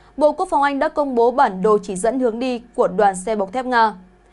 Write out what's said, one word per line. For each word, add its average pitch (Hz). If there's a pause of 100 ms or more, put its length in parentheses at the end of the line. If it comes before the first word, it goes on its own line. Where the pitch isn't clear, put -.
(160)
Bộ 294
Quốc 370
phòng 285
Anh 285
đã 302
công 294
bố 233
bản 233
đồ 214
chỉ 196
dẫn 233
hướng 233
đi 247 (120)
của 214
đoàn 190
xe 214
bọc 190
thép 254
Nga. 226 (380)